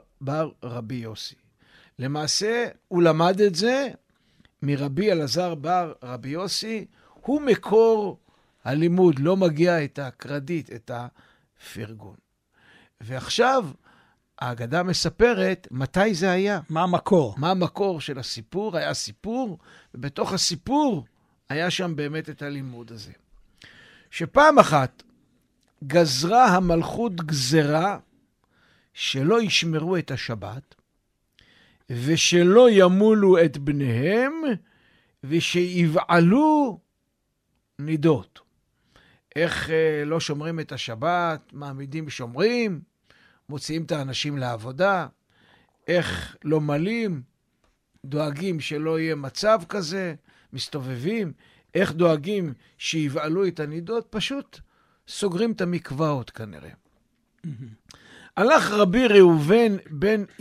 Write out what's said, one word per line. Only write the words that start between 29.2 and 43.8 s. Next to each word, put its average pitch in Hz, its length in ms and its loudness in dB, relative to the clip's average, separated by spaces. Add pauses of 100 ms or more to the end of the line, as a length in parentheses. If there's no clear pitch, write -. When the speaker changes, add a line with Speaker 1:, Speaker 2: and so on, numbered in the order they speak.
Speaker 1:
ישמרו 165 560 0
את 160 140 -6
השבת, 113 640 -10 (1160)
ושלא 175 800 6
ימולו 190 760 6
את 147 120 -2
בניהם, 143 760 0 (920)
ושיבעלו 180 1600 2 (1000)
נידות. 147 600 0 (960)
איך, 156 340 -4
אה, 160 360 0
לא 160 140 -2
שומרים 160 400 -6
את 147 120 -10
השבת, 156 800 -4
מעמידים 143 560 -12
שומרים, 180 720 -2 (680)
מוציאים 151 340 -8